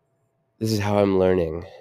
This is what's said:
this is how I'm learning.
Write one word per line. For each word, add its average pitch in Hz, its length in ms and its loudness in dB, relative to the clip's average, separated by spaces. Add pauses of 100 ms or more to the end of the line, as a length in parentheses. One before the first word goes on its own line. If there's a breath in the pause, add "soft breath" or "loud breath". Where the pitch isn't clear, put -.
(600)
this 110 100 -4
is 107 100 0
how 104 180 0
I'm 101 200 2
learning. 87 480 0 (160 loud breath)